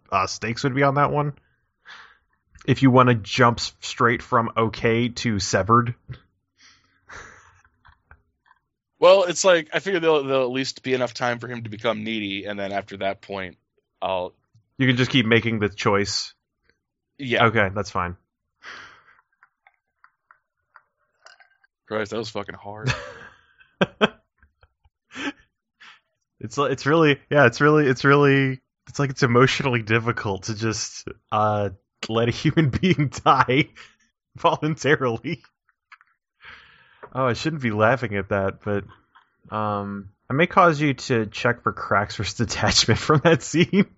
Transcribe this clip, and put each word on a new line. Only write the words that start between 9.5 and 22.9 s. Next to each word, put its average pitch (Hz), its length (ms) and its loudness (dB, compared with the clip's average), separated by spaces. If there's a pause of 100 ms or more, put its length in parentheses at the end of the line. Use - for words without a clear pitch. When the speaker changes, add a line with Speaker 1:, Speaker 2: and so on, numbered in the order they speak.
Speaker 2:
I 165 60 -2
figure 185 200 -4
there'll, 160 240 2
there'll 135 200 0
at 123 80 -4
least 131 320 -6
be 131 100 -4
enough 120 220 -2
time 120 240 -4
for 123 80 -12
him 120 160 -10
to 107 80 -12
become 107 320 -4
needy, 101 420 -6
and 104 140 -8
then 98 120 -6
after 98 260 -8
that 98 220 -6
point, 95 380 -12 (420)
I'll 90 340 -6 (440)
Speaker 1:
You 131 80 0
can 127 100 2
just 127 140 0
keep 127 160 2
making 113 320 2
the 101 120 -2
choice. - 640 -4 (840)
Speaker 2:
Yeah. 120 280 0
Speaker 1:
Okay, 104 280 2
that's 101 160 -6
fine. 90 260 -4 (3750)
Speaker 2:
Christ, 107 240 -6
that 107 60 -8
was 110 120 -8
fucking 101 260 -12
hard. 107 380 -8 (880)